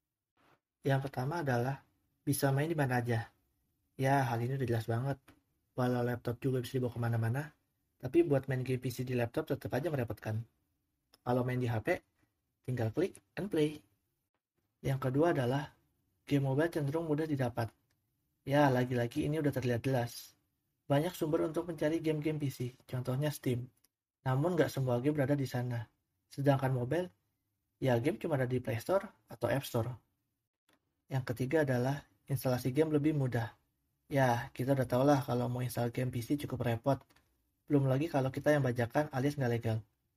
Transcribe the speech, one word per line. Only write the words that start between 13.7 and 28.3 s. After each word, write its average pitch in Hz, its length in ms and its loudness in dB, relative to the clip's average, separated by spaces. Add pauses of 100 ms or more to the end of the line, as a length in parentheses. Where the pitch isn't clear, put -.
Yang 135 180 -2 (100)
kedua 147 200 4
adalah, 139 400 0 (560)
game 143 240 2
mobile 156 240 0
cenderung 156 320 -2
mudah 156 240 0
didapat. 123 400 -2 (720)
Ya, 143 320 4
lagi-lagi 123 560 0
ini 151 80 0
udah 143 160 2
terlihat 120 320 -2
jelas. 123 480 -2 (560)
Banyak 151 240 2
sumber 165 320 0
untuk 165 240 -4
mencari 160 320 0
game-game 156 400 0
P 139 80 0
C, - 100 -10 (300)
contohnya 127 400 -2
Steam. 127 400 -4 (560)
Namun 143 320 2
nggak 139 160 2
semua 127 240 0
game 139 160 0
berada 143 240 2
di 135 80 -2
sana. 123 400 -4 (400)
Sedangkan 135 480 2
mobile, 143 360 0 (680)
ya 131 240 2
game 160 160 0
cuma 147 240 0